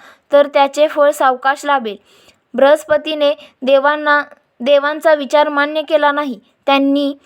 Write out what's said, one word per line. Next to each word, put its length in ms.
तर 160
त्याचे 400
फळ 240
सावकाश 540
लाभेल. 300
बृहस्पतीने 800
देवांना, 640
देवांचा 540
विचार 360
मान्य 320
केला 300
नाही. 280
त्यांनी 500